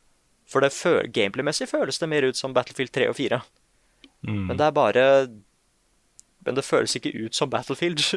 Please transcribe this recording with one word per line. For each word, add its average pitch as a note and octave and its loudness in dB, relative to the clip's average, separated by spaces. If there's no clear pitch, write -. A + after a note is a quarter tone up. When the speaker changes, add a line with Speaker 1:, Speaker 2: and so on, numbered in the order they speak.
Speaker 1:
For C3+ 0
det C3+ 4
fø-, D3+ 2
gameplay-messig B2+ -2
føles - -2
det E3 -4
mer D3+ 0
ut C3 0
som C3 -6
Battlefield B2+ -2
tre B2+ 2
og A#2+ -2
fire. B2 -2
Speaker 2:
Mm. G2+ -4
Speaker 1:
Men A#2+ -4
det D3+ 2
er D#3 0
bare, B2+ 4
men B2 -2
det C3+ 0
føles A#2 0
ikke C3+ -6
ut A2+ -8
som C#3+ -2
Battlefield D3 -4